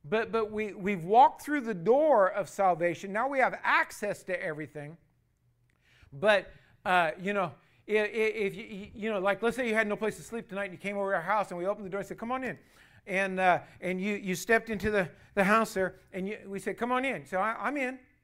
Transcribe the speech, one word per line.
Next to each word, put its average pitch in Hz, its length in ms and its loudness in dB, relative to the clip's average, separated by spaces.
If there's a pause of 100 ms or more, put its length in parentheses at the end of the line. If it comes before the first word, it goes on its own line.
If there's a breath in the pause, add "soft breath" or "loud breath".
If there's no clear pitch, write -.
But, 208 260 -2
but 220 200 0
we, 214 220 -4
we've 190 300 -2
walked 240 380 6
through 294 200 -2
the 226 120 -4
door 220 580 6
of 190 160 -4
salvation. 175 640 0
Now 226 160 -2
we 277 120 -2
have 202 220 2
access 220 640 0
to 180 180 -6
everything. 151 540 -8 (1160 soft breath)
But, 190 360 4 (360 soft breath)
uh, 180 340 6
you 190 140 -4
know, 180 180 0 (380 soft breath)
i-, 208 80 2
i-, 214 80 4
if 214 500 -2
you, 208 380 -12
you 220 160 -6
know, 208 100 -2
like, 190 220 0
let's 233 160 0
say 247 100 -2
you 214 80 0
had 220 120 2
no 208 100 -2
place 214 180 -4
to 151 80 -16
sleep - 240 -10
tonight 196 180 -6
and 185 80 -10
you 160 60 -16
came 202 160 -6
over 196 160 -2
to 190 60 2
our 165 40 -2
house 196 280 0
and 180 80 -8
we 175 80 -4
opened 208 200 -4
the 185 40 -8
door 196 100 -6
and 185 80 -8
said, 175 100 -10
"Come 233 140 -8
on 262 120 -4
in." 196 140 -6 (500 soft breath)
And, 190 320 -2
uh, 180 200 6 (220 loud breath)
and 185 200 -4
you, 202 140 -2
you 185 180 -4
stepped 226 380 2
into 208 180 -2
the, 196 180 2 (280 soft breath)
the 196 80 4
house 214 320 4
there 185 200 0 (160 soft breath)
and 190 160 -6
you, 208 100 -8 (100)
we 196 120 -8
said, 190 180 -6
"Come 240 140 -2
on 254 140 0
in." 185 200 -4
So 185 120 -6
I, 214 220 0
"I'm 254 180 -4
in." 262 220 -4 (240)